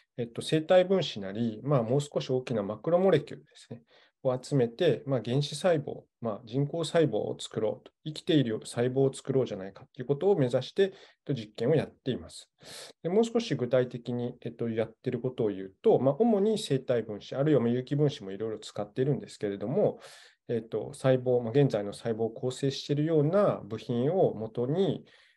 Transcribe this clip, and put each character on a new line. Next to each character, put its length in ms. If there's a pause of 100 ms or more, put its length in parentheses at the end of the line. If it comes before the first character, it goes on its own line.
(180)
え 60
っ 60
と、 120
生 220
体 220
分 180
子 160
な 120
り、 320
ま 140
あ、 60
も 140
う 40
少 180
し 120
大 100
き 140
な 80
マ 160
ク 100
ロ 80
モ 140
レ 100
キ 120
ュ 40
ー 40
ル 40
で 100
す 160
ね、 120 (380)
を 200
集 140
め 120
て、 380
ま 120
あ、 60
原 180
子 140
細 240
胞、 220 (180)
ま 120
あ、 120
人 240
工 160
細 220
胞 140
を 200
作 220
ろ 200
う 40
と、 60 (120)
生 100
き 100
て 100
い 100
る 220
細 240
胞 200
を 40
作 180
ろ 120
う 20
じ 80
ゃ 40
な 80
い 60
か 220
と 80
い 20
う 40
こ 100
と 120
を 80
目 100
指 140
し 140
て、 60
え 60
っ 40 (320)
と、 100
実 220
験 140
を 60
や 100
っ 40
て 220
い 60
ま 120
す。 200 (520)
で、 60
も 140
う 20
少 160
し 160
具 140
体 180
的 240
に、 300
え 80
っ 20
と、 160
や 200
っ 60
て 160
る 120
こ 80
と 160
を 20
言 200
う 140
と、 180
ま 120
あ、 80
主 220
に 160
生 220
体 240
分 180
子、 120
あ 100
る 100
い 20
は、 60
ま 60
あ、 20
有 160
機 100
分 140
子 160
も 60
い 60
ろ 120
い 20
ろ 80
使 240
っ 80
て 100
い 40
る 80
ん 80
で 80
す 100
け 80
れ 100
ど 120
も、 320 (480)
え 80
っ 60
と、 300
細 260
胞、 220
ま 80
あ、 20
現 200
在 140
の 80
細 200
胞 100
を 60
構 220
成 200
し 140
て 60
い 60
る 80
よ 160
う 20
な 400
部 140
品 340
を 220
元 320
に、 400 (320)